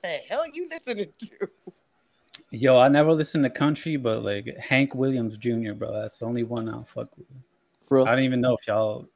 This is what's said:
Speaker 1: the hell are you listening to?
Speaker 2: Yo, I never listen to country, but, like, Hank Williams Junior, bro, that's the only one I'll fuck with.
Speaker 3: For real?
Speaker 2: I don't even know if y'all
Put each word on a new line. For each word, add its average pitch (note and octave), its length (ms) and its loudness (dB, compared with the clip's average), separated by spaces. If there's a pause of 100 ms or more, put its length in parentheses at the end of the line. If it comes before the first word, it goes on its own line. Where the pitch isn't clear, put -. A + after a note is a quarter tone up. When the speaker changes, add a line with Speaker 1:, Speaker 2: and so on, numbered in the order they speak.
Speaker 1:
the F#3+ 80 -8
hell E3+ 320 -6
are E4 120 -6
you E4+ 160 -10
listening A#3+ 500 -8
to? G#3 300 -10 (1040)
Speaker 2:
Yo, B2+ 260 6
I B2+ 120 8
never D3+ 240 6
listen D3+ 300 0
to B2+ 60 2
country, D3+ 480 -2
but, A2+ 260 -2
like, G2+ 340 -6
Hank C3+ 380 0
Williams B2+ 420 -2
Junior, A2+ 360 -2
bro, A2 200 -8
that's G#2+ 260 -8
the A2+ 60 -8
only A#2+ 180 -4
one A2+ 240 -6
I'll A2+ 160 -10
fuck A#2 340 -14
with. - 100 -20 (580)
Speaker 3:
For C3+ 120 2
real? C3 100 4
Speaker 2:
I A2+ 80 4
don't C3 100 4
even B2+ 160 0
know B2 180 2
if - 80 -20
y'all G#2+ 480 -2